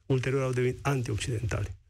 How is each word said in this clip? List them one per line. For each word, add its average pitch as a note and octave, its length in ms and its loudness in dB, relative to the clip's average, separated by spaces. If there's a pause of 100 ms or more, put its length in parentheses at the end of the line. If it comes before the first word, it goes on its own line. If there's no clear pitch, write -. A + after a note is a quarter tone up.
Ulterior C3+ 360 2
au C3 100 0
devenit B2 340 0
anti-occidentali. A2 880 -2 (160)